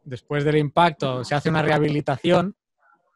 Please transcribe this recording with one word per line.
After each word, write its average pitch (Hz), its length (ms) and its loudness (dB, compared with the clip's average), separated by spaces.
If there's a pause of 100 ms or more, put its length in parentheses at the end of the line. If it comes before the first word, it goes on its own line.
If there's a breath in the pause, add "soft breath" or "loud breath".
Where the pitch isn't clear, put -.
después 147 420 -6
del 151 100 2
impacto 147 720 0
se 147 100 -4
hace 147 140 -2
una 156 120 0
rehabilitación, 151 920 0 (600)